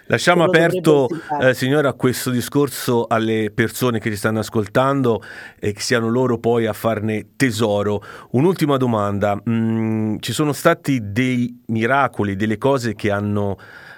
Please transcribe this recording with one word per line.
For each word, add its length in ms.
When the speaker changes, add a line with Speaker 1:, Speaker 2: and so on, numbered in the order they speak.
Speaker 1:
Lasciamo 360
Speaker 2:
Ce 40
lo 60
dovrebbe 260
Speaker 1:
aperto, 320
Speaker 2:
insegnare. 400
Speaker 1:
eh, 40
signora, 400
questo 360
discorso 760
alle 440
persone 460
che 120
ci 60
stanno 220
ascoltando 840
e 140
che 80
siano 280
loro 300
poi 280
a 60
farne 640
tesoro. 640
Un'ultima 460
domanda. 640
Mm, 720
ci 120
sono 200
stati 580
dei 560
miracoli, 720
delle 220
cose 360
che 160
hanno, 460